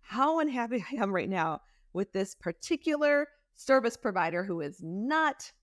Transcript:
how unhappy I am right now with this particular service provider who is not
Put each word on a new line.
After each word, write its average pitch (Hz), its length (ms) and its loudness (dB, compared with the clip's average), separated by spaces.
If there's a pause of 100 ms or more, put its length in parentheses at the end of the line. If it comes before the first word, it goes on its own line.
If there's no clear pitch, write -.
how 285 320 2
unhappy 247 500 0
I 277 60 -8
am 202 180 0
right 180 160 0
now 160 320 0 (300)
with 196 220 -4
this 190 200 -2
particular 294 920 0 (280)
service 240 420 2
provider 175 440 0
who 180 200 -4
is 147 200 -8
not 262 720 -2 (120)